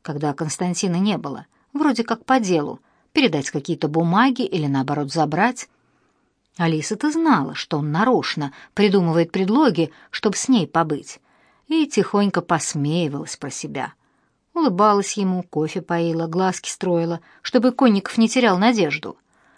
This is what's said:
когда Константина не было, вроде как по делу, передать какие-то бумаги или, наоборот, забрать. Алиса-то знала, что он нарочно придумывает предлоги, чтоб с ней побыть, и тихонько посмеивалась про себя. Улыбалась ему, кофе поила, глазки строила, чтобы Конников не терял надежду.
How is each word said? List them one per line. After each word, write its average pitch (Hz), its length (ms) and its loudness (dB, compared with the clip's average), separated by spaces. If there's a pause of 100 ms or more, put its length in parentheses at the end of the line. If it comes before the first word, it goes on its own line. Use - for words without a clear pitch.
когда 147 300 -4
Константина 175 640 -4
не 190 200 0
было, 135 300 -10 (260)
вроде 277 300 0
как 226 220 -6
по 262 140 4
делу, 170 400 0 (340)
передать 160 360 0
какие-то 151 380 -4
бумаги 196 560 2
или, 151 240 -2
наоборот, 139 440 -2
забрать. 165 580 0 (880)
Алиса-то 170 540 -2
знала, 285 440 2
что - 220 -6
он 147 140 -2
нарочно 165 600 0 (200)
придумывает 175 580 4
предлоги, 190 600 2 (200)
чтоб - 240 -2
с - 140 -6
ней 214 180 4
побыть, 151 520 -4 (480)
и 311 200 2
тихонько 202 540 0
посмеивалась 151 960 -2
про 143 120 -12
себя. 139 440 -10 (600)
Улыбалась 208 640 2
ему, 185 280 -2
кофе 156 380 -4
поила, 170 460 -2
глазки 180 420 -2
строила, 170 520 -2 (200)
чтобы 247 300 2
Конников 226 460 2
не 226 100 4
терял 226 300 4
надежду. 185 600 0 (400)